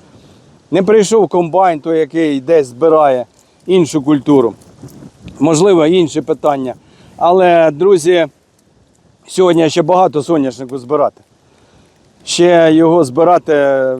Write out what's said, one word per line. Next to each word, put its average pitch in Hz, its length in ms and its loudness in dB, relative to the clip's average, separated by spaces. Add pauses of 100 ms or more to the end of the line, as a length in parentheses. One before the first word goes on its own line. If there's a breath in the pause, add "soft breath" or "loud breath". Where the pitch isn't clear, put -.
(720 soft breath)
Не 180 120 0
прийшов 214 440 2
комбайн, 175 520 -2
той, 165 200 -4
який 151 420 -2
десь 147 260 0
збирає 139 580 0 (400 soft breath)
іншу 170 360 0
культуру. 135 520 0 (840)
Можливо, 160 460 2
інші 160 360 -2
питання. 135 520 -4 (440 soft breath)
Але, 170 540 2
друзі, 170 560 0 (1000)
сьогодні 170 420 0
ще 170 120 -2
багато 160 420 0
соняшнику 135 540 -6
збирати. 127 440 -4 (1040 soft breath)
Ще 170 480 2
його 165 300 2
збирати 143 840 0 (140)